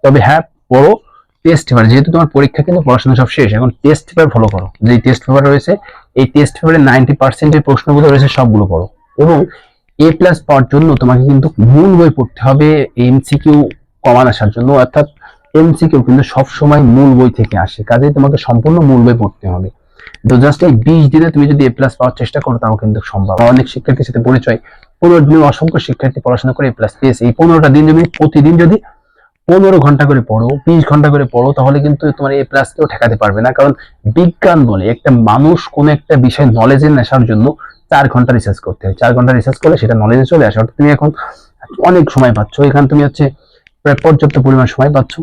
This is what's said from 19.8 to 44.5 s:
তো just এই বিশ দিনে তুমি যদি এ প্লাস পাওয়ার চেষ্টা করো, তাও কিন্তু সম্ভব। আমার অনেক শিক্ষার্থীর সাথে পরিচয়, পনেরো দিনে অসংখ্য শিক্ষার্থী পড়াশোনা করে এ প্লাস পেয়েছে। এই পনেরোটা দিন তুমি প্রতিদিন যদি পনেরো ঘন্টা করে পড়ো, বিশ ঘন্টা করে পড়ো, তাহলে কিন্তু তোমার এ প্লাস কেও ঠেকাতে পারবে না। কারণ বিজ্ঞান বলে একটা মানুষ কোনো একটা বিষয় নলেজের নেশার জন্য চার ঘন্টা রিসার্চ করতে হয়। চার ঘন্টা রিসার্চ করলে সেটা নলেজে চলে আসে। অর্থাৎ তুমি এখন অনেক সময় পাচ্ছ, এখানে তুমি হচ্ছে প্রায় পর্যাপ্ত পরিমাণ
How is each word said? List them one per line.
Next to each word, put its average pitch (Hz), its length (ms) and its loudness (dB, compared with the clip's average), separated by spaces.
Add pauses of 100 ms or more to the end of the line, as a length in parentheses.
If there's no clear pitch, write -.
তো 127 80 2
just 139 300 0
এই 156 60 2
বিশ 160 300 2 (100)
দিনে 160 180 2
তুমি 143 160 0
যদি 147 180 0
এ 127 60 2
প্লাস 131 260 -4
পাওয়ার 127 220 -2
চেষ্টা 139 220 -6
করো, 120 180 -6
তাও 110 180 -4
কিন্তু 107 280 -4
সম্ভব। 95 340 -6
আমার 117 100 2
অনেক 127 200 2
শিক্ষার্থীর - 400 -4
সাথে 120 200 -6
পরিচয়, 127 300 -2 (420)
পনেরো 175 200 2
দিনে 151 240 2
অসংখ্য 160 360 -2
শিক্ষার্থী - 400 -6
পড়াশোনা 123 320 -4
করে 139 160 -6
এ 117 40 -6
প্লাস 110 280 -6
পেয়েছে। 131 240 -2
এই 123 80 0
পনেরোটা 160 360 2
দিন 147 200 4
তুমি 165 160 2 (140)
প্রতিদিন 156 400 2
যদি 170 180 2 (720)
পনেরো 190 300 4
ঘন্টা 143 260 2
করে 139 240 0
পড়ো, 113 200 -2 (180)
বিশ 165 240 2
ঘন্টা 147 180 2
করে 143 240 0
পড়ো, 123 200 0
তাহলে 139 280 0
কিন্তু 147 320 -2
তোমার 139 200 -6
এ 139 120 -2
প্লাস 135 300 -4
কেও 156 120 -2
ঠেকাতে 113 300 -4
পারবে 107 260 -4
না। 123 100 0
কারণ 139 200 0 (440)
বিজ্ঞান 170 500 0
বলে 95 180 -2 (100)
একটা - 160 -4
মানুষ 123 480 2 (100)
কোনো 147 280 -2
একটা 156 200 -4
বিষয় 127 300 0
নলেজের 135 460 2
নেশার 127 340 0
জন্য 110 200 0 (440)
চার 139 180 2
ঘন্টা 123 240 0
রিসার্চ 107 260 -4
করতে - 280 -12
হয়। 98 140 -6
চার 123 140 0
ঘন্টা 123 180 0
রিসার্চ 127 260 -2
করলে - 180 0
সেটা 113 180 -2
নলেজে 113 300 0
চলে 151 220 0
আসে। 110 140 -4
অর্থাৎ - 180 -6
তুমি 147 120 2
এখন 147 200 0 (680)
অনেক 175 320 2
সময় 127 240 0
পাচ্ছ, 107 260 -6
এখানে 143 280 2
তুমি 147 140 0
হচ্ছে 143 220 -2 (580)
প্রায় 143 200 -2
পর্যাপ্ত 151 360 0
পরিমাণ 131 280 0